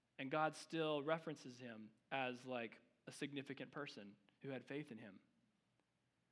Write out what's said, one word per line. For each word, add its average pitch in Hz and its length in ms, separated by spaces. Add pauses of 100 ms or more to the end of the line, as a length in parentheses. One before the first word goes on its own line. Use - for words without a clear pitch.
(180)
And 135 120
God 156 260
still 156 460
references 147 560
him 110 300 (220)
as, 127 260 (100)
like, 117 320 (300)
a 147 40
significant 139 580
person 143 320 (400)
who 139 80
had 127 140
faith 147 260
in 110 80
him. 113 140 (1200)